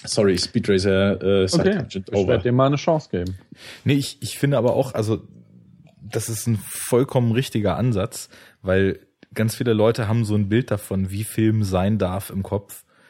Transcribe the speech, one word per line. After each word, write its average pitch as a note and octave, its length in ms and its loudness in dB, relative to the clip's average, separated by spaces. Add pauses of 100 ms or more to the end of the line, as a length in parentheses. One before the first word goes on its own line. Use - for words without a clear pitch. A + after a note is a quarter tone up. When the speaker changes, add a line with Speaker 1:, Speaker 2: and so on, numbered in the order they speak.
Speaker 1:
Sorry, G2 340 2
Speed - 320 -2
Racer, G2 520 2 (220)
äh, F#2+ 40 2
Side E3+ 140 2
Speaker 2:
Okay, F#3+ 160 2
Speaker 1:
Tangent G2 320 -8
Speaker 2:
ich - 40 -4
werd - 100 0
Speaker 1:
over. C#3 160 2
Speaker 2:
dem B2 160 0
mal C3+ 120 4
eine C#3+ 80 0
Chance D#3 360 -2
geben. F#2 260 -4 (480)
Speaker 3:
Nee, B2+ 80 4
ich, C#3 280 -2
ich - 160 -10
finde C#3+ 200 2
aber A#2 180 2
auch, C3 180 0
also, A2 300 -2 (800)
das G#2+ 280 -6
ist A2+ 180 -8
ein A2+ 100 2
vollkommen A#2+ 760 0
richtiger A2 460 0
Ansatz, G#2+ 520 -2 (320)
weil F#2+ 380 0 (340)
ganz A2 220 -2
viele A#2+ 180 0
Leute A2 340 2
haben A#2 180 2
so G#2 100 0
ein G#2 140 0
Bild A#2+ 200 0
davon, F#2+ 400 -4
wie G2 140 -6
Film A2 400 0
sein F#2+ 340 0
darf F#2 320 -4
im F#2+ 140 -4
Kopf. - 400 -8 (260)